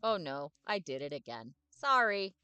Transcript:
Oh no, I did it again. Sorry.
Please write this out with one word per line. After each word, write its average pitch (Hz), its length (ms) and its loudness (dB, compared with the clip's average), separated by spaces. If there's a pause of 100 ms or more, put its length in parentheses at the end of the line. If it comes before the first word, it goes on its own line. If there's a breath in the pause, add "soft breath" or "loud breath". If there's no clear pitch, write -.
Oh 220 140 2
no, 143 360 -4 (140)
I 208 140 -2
did 135 200 -6
it 143 120 -6
again. 117 420 -10 (160)
Sorry. 214 720 2